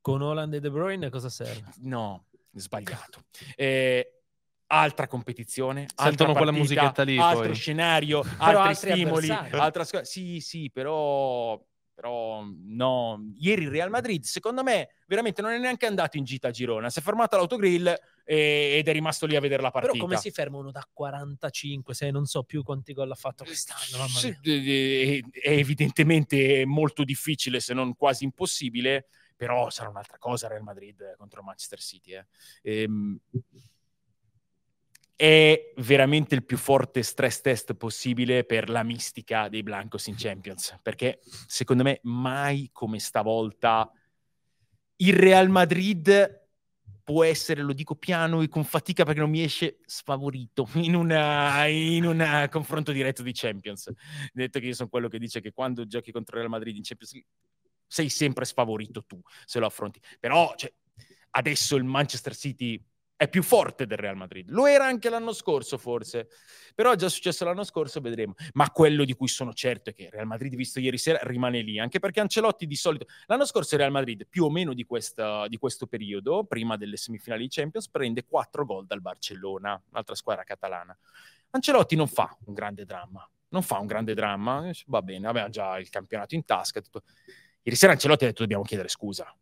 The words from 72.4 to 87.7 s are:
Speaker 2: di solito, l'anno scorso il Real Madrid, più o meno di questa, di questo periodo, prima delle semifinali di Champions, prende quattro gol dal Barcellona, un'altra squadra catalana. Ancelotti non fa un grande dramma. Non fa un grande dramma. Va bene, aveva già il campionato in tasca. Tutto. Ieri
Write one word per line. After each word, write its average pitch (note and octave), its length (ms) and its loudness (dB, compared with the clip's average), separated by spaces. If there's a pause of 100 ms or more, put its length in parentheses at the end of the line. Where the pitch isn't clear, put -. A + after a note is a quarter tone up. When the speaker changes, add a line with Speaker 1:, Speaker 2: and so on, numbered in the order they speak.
Speaker 2:
di C#3+ 100 -6
solito, - 280 -2 (220)
l'anno C4 180 2
scorso E3+ 300 -2
il C#3+ 60 4
Real C#3 120 4
Madrid, A#2+ 340 -2
più E3+ 200 2
o D3 40 2
meno E3 220 -2
di B2 120 -6
questa, G#2+ 640 -4
di A2+ 100 -8
questo B2 280 -4
periodo, G#2+ 580 -4
prima A2+ 340 -4
delle G#2 180 -10
semifinali A2+ 460 -8
di C3+ 80 -8
Champions, D#3+ 400 -6
prende A#2+ 340 -4
quattro D3 400 -2
gol F#2+ 220 -8
dal G2+ 160 -8
Barcellona, F#2+ 760 -8 (120)
un'altra G#2+ 240 -8
squadra G2 280 -6
catalana. F#2 540 -10 (540)
Ancelotti C4 460 4
non D3+ 120 6
fa - 260 0 (120)
un G2+ 80 -14
grande G2+ 320 -10
dramma. F#2 420 -16 (200)
Non F#3 120 0
fa G#2+ 200 -2
un G#2 60 -8
grande A2 280 -2
dramma. A2 560 -2 (160)
Va A2+ 160 0
bene, F#2+ 240 -10
aveva A2+ 240 -2
già G2 280 -6
il F#2 120 -14
campionato G#2 440 -8
in E3 120 -4
tasca. F#2 340 -2
Tutto. - 220 -16 (640)
Ieri A#2+ 120 -2